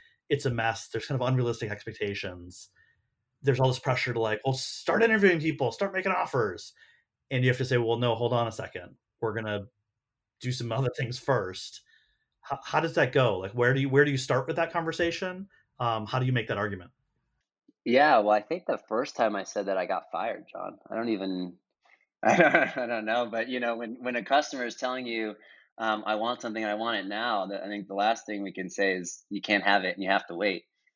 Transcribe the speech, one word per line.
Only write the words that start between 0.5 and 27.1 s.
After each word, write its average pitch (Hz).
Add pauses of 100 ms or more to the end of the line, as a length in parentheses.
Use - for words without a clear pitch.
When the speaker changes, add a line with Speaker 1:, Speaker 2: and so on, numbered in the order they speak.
Speaker 1:
There's 113
kind 135
of 123
unrealistic 120
expectations." 98 (760)
There's 131
all 131
this 123
pressure 127
to, 117
like, 107
"Well, 131
start -
interviewing 202
people, 143
start 196
making 190
offers." 123 (580)
And 127
you 127
have 123
to 131
say, 123
"Well, 117
no, 120
hold 117
on 117
a 110
second. 92 (240)
We're 110
gonna 104 (720)
do 127
some 120
other 123
things 123
first." 101 (600)
How, -
how 151
does 160
that 143
go? 117
Like, 101
where 120
do 139
you, 135
where 143
do 147
you 135
start 131
with 160
that 165
conversation? 170 (300)
Um, 113
how 127
do 127
you 131
make 117
that 101
argument? 98 (960)
Speaker 2:
Yeah, 131
well, 104
I 104
think 180
the - (100)
first 117
time 110
I 95
said 101
that, 95
I 90
got 92
fired, 98
John. 95 (100)
I -
don't 117
even, 92 (300)
<laughs> -
I 113
don't, 151
I 123
don't 117
know. 117
But, 113
you 127
know, 117
when, 117
when 123
a 117
customer 139
is 117
telling 127
you, 110 (460)
um, 110
"I 107
want 117
something, 110
I 104
want 113
it 95
now," 104